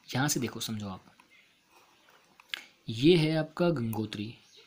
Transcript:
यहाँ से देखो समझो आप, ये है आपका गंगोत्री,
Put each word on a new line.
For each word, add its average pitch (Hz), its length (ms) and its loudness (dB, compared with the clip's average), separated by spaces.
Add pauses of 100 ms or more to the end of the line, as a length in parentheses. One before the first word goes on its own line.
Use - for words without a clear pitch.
(160)
यहाँ 135 120 0
से 147 120 0
देखो 113 200 -4
समझो 107 280 -6
आप, 92 180 -12 (1800)
ये 127 280 6
है 156 220 4
आपका 156 340 0
गंगोत्री, 110 640 -4 (340)